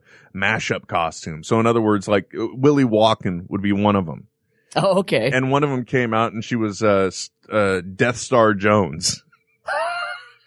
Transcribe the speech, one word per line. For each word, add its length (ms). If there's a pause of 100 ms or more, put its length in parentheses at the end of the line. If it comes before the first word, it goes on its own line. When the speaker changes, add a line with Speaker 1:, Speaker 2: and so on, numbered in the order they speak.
(360)
Speaker 1:
mashup 500
costumes. 600
So 120
in 60
other 160
words, 260
like, 320
uh, 140
Willy 300
Walken 640
would 140
be 80
one 240
of 120
'em. 200 (480)
Speaker 2:
Oh, 240
okay. 340
Speaker 1:
And 160
one 140
of 80
'em 140
came 280
out 200
and 120
she 100
was, 280
uh, 240
s-, 240 (200)
uh, 300
Death 360
Star 360
Jones. 720 (420)
<laughs> 380 (440)